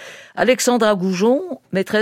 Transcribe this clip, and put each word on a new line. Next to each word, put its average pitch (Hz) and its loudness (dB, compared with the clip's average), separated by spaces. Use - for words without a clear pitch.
Alexandra 240 2
Goujon, 202 -2
maîtresse 190 -4